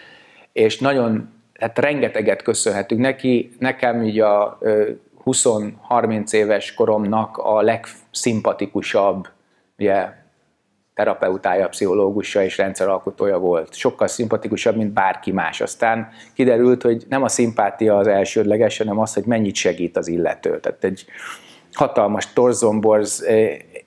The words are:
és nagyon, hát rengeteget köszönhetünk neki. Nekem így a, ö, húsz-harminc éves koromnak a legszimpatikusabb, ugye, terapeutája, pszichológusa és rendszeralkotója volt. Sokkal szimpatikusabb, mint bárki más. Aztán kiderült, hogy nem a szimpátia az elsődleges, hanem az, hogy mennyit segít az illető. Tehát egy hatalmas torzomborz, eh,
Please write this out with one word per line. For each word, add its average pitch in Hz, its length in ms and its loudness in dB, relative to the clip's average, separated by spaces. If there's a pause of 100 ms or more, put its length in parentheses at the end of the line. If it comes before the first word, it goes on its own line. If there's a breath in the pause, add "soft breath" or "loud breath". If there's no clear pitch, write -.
(520 loud breath)
és 110 260 2
nagyon, 123 500 0 (320)
hát 113 180 -2
rengeteget 120 640 0
köszönhetünk 110 580 -2
neki. 131 580 0
Nekem 127 440 -2
így 107 180 0
a, 104 400 2
ö, 107 300 0 (320)
húsz-harminc 110 1120 0
éves 107 420 0
koromnak 107 640 0
a 107 240 0
legszimpatikusabb, 101 1700 -2 (500)
ugye, 98 300 0 (840)
terapeutája, 95 760 0
pszichológusa 98 720 0
és 92 140 -4
rendszeralkotója 98 840 -2
volt. 87 360 0
Sokkal - 320 -2
szimpatikusabb, 110 680 -2
mint 107 160 -2
bárki 95 400 -2
más. 85 280 -4
Aztán 113 480 -2 (240 loud breath)
kiderült, 123 500 4
hogy 117 260 0
nem 135 140 -2
a 131 60 0
szimpátia 110 680 0
az 101 100 4
elsődleges, 104 720 2
hanem 107 200 -2
az, 110 160 -2
hogy 98 100 -2
mennyit 110 300 0
segít 87 420 -2
az 85 120 -2
illető. 82 520 -2
Tehát - 240 -6
egy 95 220 -6 (680 loud breath)
hatalmas 104 580 0
torzomborz, 107 880 2
eh, 110 340 2 (300)